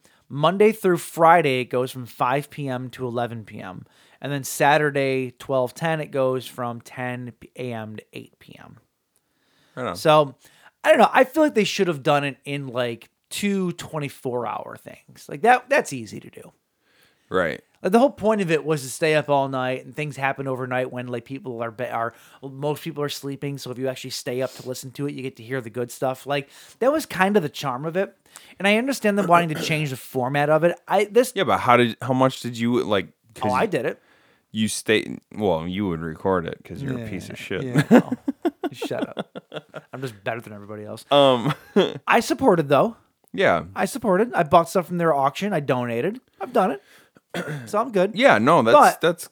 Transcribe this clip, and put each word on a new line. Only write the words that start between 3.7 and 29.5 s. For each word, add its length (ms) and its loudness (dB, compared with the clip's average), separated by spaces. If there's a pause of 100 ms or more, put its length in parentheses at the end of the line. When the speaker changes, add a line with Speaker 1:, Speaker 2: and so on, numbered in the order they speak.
Speaker 1:
And 100 -6
then 120 -6
Saturday, 960 2
twelve 360 -2
ten, 260 -4
it 100 -12
goes 360 -2
from 340 -10
ten 540 -10 (220)
A 180 -8
M 220 -12
to 60 -16 (120)
eight 240 -18
P 200 -20
M. 200 -20 (1000)
Speaker 2:
Right 120 -6
on. 80 -6
Speaker 1:
So, 380 4 (480)
I 60 -2
don't 100 6
know. 140 8
I 120 6
feel 180 2
like 120 2
they 100 4
should 240 -2
have 140 -4
done 220 2
it 200 -6
in, 240 -8
like, 420 -6 (180)
two 440 -2
twenty-four 760 -6
hour 300 -10
things. 520 -20
Like, 140 -12
that, 260 4
that's 240 0
easy 280 -12
to 100 -20
do. 220 -20 (760)
Speaker 2:
Right. 340 0 (200)
Speaker 1:
Like, 100 -2
the 60 6
whole 120 4
point 320 0
of 80 -2
it 140 0
was 180 -2
to 80 -12
stay 240 0
up 160 0
all 180 2
night, 380 -4
and 80 -18
things 220 -8
happen 300 -4
overnight 460 -4
when, 140 -8
like, 180 -8
people 380 -10
are, 80 -6
be-, 160 -8
are, 260 -4 (300)
most 400 -6
people 200 -8
are 60 -2
sleeping. 480 -8
So 140 -12
if 80 -10
you 100 -2
actually 220 -8
stay 320 -6
up 120 -4
to 140 -16
listen 240 -10
to 140 -6
it, 80 -6
you 80 -10
get 140 -10
to 60 -18
hear 200 -6
the 80 -12
good 200 -6
stuff. 360 -6
Like, 240 -4 (300)
that 120 2
was 140 -2
kind 320 0
of 40 -2
the 60 -2
charm 380 -8
of 100 -6
it. 180 -4 (440)
And 100 0
I 80 6
understand 420 0
them 100 0
wanting 220 6